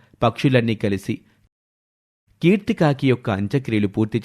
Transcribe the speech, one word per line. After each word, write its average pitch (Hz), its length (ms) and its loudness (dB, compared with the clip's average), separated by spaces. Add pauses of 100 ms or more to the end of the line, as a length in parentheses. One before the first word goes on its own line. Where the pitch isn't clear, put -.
(220)
పక్షులన్నీ 117 520 2
కలిసి 101 460 -4 (1200)
కీర్తికాకి 160 640 2
యొక్క 120 220 -2
అంత్యక్రియలు 101 560 -2
పూర్తి 107 380 -2